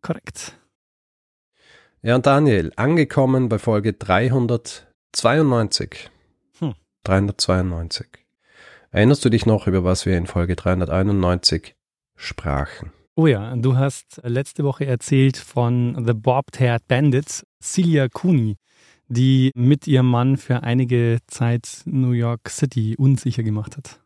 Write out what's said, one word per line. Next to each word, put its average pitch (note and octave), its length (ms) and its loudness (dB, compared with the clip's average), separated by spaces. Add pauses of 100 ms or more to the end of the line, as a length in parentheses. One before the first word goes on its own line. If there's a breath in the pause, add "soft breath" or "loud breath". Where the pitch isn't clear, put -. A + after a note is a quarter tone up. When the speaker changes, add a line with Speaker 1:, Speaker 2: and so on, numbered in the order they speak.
Speaker 1:
Korrekt. - 560 -12 (1400 soft breath)
Speaker 2:
Ja, A#2 140 0
und B2+ 100 0
Daniel, C3+ 520 4
angekommen C3 720 2
bei G#2+ 100 -2
Folge G#2+ 320 -2
dreihundertzweiundneunzig. A#2+ 2250 -2 (500)
Speaker 1:
Hm. C#3+ 160 -6 (280)
Speaker 2:
Dreihundertzweiundneunzig. F#2 1200 -2 (640 soft breath)
Erinnerst B2 360 2
du A#2+ 40 4
dich G#2+ 160 2
noch, A2 220 2
über F#2 160 0
was F2+ 220 0
wir F#2 120 0
in F2 100 -4
Folge F2 280 -2
dreihunderteinundneunzig F2+ 1200 0 (400)
sprachen? - 760 -8 (240)
Speaker 1:
Oh D#3+ 100 2
ja, A2+ 300 0
du B2 180 0
hast - 480 -4
letzte B2+ 400 -6
Woche C#3 220 -2
erzählt C3+ 500 2
von A#2+ 720 -2
The A#2+ 60 0
Bobbed-Haired A#2+ 760 -2
Bandits, C#3 580 0 (160)
Celia D#3+ 460 0
Cooney, A#2+ 480 0 (540 soft breath)
die C3 460 4
mit C3 320 2
ihrem B2+ 220 4
Mann B2 280 2
für B2 260 -4
einige A#2+ 540 0 (100)
Zeit - 560 -4
New C3 280 -2
York A#2 380 -4
City A2+ 480 -4
unsicher C3 460 2
gemacht G#2+ 320 -4
hat. - 300 -20